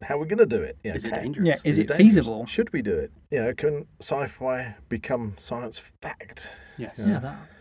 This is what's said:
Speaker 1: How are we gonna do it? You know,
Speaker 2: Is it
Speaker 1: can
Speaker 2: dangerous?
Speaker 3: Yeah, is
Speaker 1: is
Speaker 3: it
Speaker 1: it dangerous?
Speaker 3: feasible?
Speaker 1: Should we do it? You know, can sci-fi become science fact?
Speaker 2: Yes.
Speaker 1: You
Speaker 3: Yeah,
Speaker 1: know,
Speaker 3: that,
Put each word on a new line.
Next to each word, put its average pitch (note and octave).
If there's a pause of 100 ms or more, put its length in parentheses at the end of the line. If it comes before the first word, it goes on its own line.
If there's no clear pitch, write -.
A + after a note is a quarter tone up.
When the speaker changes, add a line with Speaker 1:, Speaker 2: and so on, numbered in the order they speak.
Speaker 1:
How -
are -
we D#3
gonna E3+
do A2
it? C#2
You A2
know, E2+
Speaker 2:
Is E2
it A2
Speaker 1:
can E2+
Speaker 2:
dangerous? D3
Speaker 3:
Yeah, D3+
is -
Speaker 1:
is G#2
Speaker 3:
it G#2
Speaker 1:
it G#2
dangerous? G#3
Speaker 3:
feasible? A#2
Speaker 1:
Should -
we C#3+
do G2+
it? C#2+ (180)
You C#3
know, A#2+
can D3 (140)
sci-fi B2+ (140)
become A#2
science A#2+
fact? - (260)
Speaker 2:
Yes. A#2
Speaker 1:
You A#2
Speaker 3:
Yeah, G#3
Speaker 1:
know, D#3
Speaker 3:
that, C3 (240)